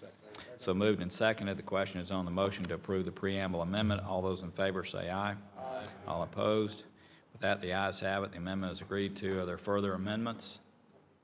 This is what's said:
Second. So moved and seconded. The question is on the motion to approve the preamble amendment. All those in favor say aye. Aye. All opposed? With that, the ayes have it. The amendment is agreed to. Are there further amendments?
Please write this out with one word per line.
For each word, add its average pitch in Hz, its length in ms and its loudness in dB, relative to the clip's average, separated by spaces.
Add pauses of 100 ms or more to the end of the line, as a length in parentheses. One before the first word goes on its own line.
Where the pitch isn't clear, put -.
Second. - 120 -16 (460)
So 92 160 2
moved 98 280 6
and 90 100 -2
seconded. 107 460 2
The - 40 -10
question 95 380 0
is 87 100 -6
on 95 140 0
the 87 60 -2
motion 98 360 2
to 82 80 -2
approve 92 300 0
the 85 80 -4
preamble 95 500 0
amendment. 101 420 2
All 95 180 0
those 92 200 0
in 87 80 -6
favor 95 340 0
say 90 260 -4
aye. 101 240 0 (240)
Aye. 131 260 -6 (240)
All 85 140 0
opposed? 107 600 2 (500)
With 117 100 -10
that, 98 180 4
the 90 120 -2
ayes 98 280 2
have 98 240 2
it. 98 80 -6
The 87 60 -10
amendment 92 340 -2
is - 80 -6
agreed 98 360 -2
to. 95 240 0
Are 90 60 0
there 87 120 -2
further 101 340 2
amendments? 107 640 -4 (640)